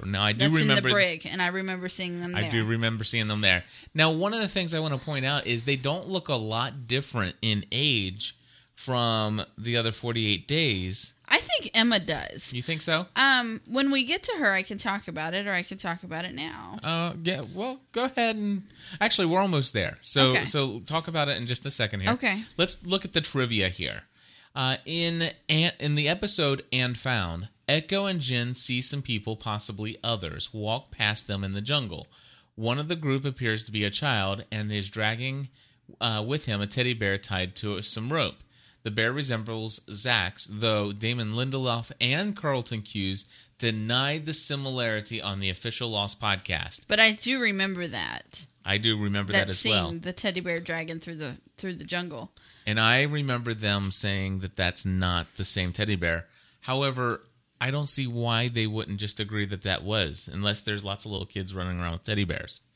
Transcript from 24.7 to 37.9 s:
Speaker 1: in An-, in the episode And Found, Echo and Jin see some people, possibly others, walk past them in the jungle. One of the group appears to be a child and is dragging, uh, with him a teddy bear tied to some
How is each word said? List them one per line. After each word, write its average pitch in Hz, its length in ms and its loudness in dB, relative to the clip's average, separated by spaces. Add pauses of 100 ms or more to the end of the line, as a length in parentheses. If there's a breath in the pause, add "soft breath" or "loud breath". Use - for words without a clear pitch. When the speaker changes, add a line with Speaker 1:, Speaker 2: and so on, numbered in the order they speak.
Speaker 1:
in 165 460 0 (180)
An-, 156 320 4
in 147 160 2
the 147 120 4
episode 165 640 2
And 123 240 2
Found, 98 520 -2 (200)
Echo 165 380 2
and 185 140 0
Jin 123 340 -2
see 123 260 2
some 139 220 2
people, 110 320 -2
possibly 107 680 -6
others, 98 500 -4
walk 110 380 -4
past 107 340 2
them 98 160 -2
in 95 120 -2
the 101 60 -4
jungle. 110 460 -4 (480 loud breath)
One 117 240 0
of 151 80 -4
the 175 80 -4
group 139 300 0
appears 113 400 -2
to 107 80 -10
be 107 120 0
a 101 60 0
child 104 600 0
and 107 180 -2
is 101 180 -2
dragging, 123 600 -4 (520 soft breath)
uh, 110 240 0
with 143 200 -2
him 104 160 0
a 101 80 -2
teddy 123 260 0
bear 101 240 0
tied 92 380 -4
to 101 260 -4
some 117 300 -2